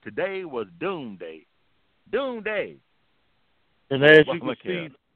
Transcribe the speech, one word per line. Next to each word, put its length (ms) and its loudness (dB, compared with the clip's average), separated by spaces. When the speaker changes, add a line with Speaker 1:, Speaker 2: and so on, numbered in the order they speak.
Speaker 1:
Today 420 -8
was 220 -8
doomsday. 640 -10
Doomsday. 640 -6
Speaker 2:
And 140 0
as 220 10
you 140 -6
can 80 -8
Speaker 1:
Obamacare. 400 -8
Speaker 2:
see, 60 -20